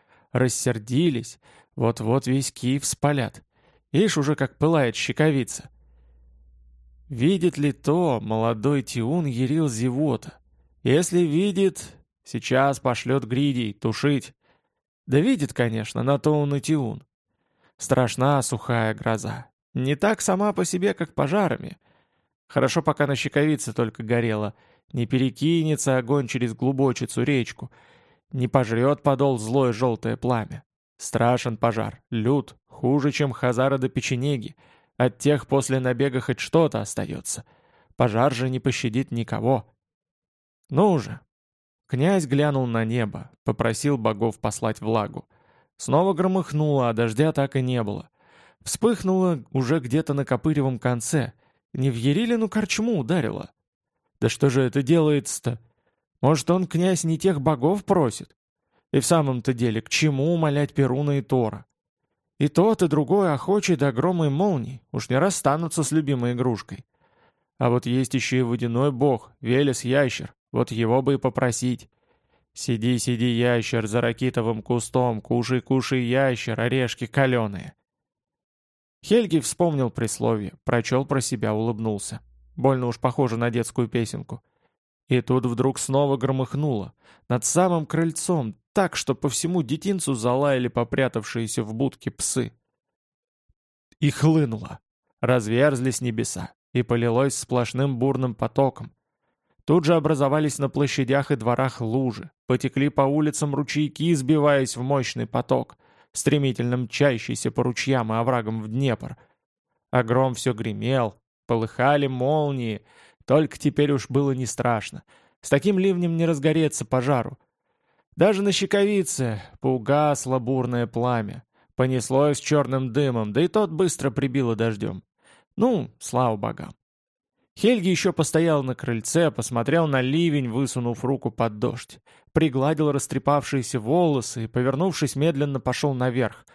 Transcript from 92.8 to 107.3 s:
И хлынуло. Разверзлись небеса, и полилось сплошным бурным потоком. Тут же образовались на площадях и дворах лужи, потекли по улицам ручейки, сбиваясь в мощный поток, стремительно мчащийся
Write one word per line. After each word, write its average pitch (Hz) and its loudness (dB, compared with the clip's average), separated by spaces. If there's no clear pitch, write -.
И 147 4
хлынуло. 139 2
Разверзлись 123 2
небеса, 117 -4
и 123 2
полилось 120 2
сплошным 127 -2
бурным 131 0
потоком. - -2
Тут 160 4
же 165 4
образовались 147 2
на 139 0
площадях 135 0
и 143 0
дворах 123 0
лужи, 120 -4
потекли 135 0
по 139 2
улицам 147 0
ручейки, 147 0
сбиваясь 143 2
в 117 -6
мощный 127 -2
поток, - -2
стремительно 131 0
мчащийся 120 0